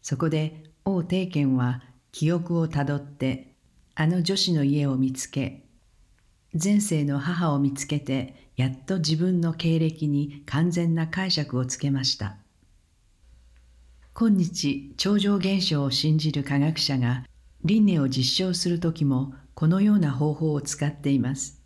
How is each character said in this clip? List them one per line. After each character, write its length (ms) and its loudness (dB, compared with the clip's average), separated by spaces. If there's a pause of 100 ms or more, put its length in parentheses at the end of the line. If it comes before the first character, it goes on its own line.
そ 140 -4
こ 120 0
で、 360 -2 (200)
王 200 -2
帝 240 -2
健 260 2
は 300 0 (260)
記 220 0
憶 260 0
を 80 2
た 180 -2
ど 120 0
っ 40 -4
て、 540 -6 (400)
あ 140 0
の 160 2
女 100 0
子 180 0
の 120 2
家 240 2
を 80 0
見 160 2
つ 160 -8
け、 400 -6 (920)
前 200 4
世 240 0
の 160 0
母 320 0
を 80 2
見 140 2
つ 100 -8
け 160 -2
て、 560 -6
や 120 2
っ 180 -8
と 120 -2
自 180 0
分 240 2
の 120 0
経 260 0
歴 300 0
に 380 -2
完 260 0
全 240 2
な 100 0
解 240 -4
釈 280 -2
を 60 0
つ 120 -6
け 160 -2
ま 100 0
し 140 -2
た。 220 -8 (1800)
今 220 4
日、 600 -2
超 220 2
常 180 2
現 280 0
象 200 0
を 80 0
信 260 2
じ 140 0
る 100 -2
科 160 0
学 200 2
者 200 0
が 260 0 (400)
輪 200 4
廻 160 4
を 80 2
実 380 0
証 80 0
す 140 -2
る 120 0
時 240 0
も、 300 0 (200)
こ 140 0
の 120 2
よ 140 6
う 40 4
な 120 2
方 240 0
法 180 -2
を 80 -2
使 240 -6
っ 60 0
て 200 -4
い 100 4
ま 160 0
す。 300 -12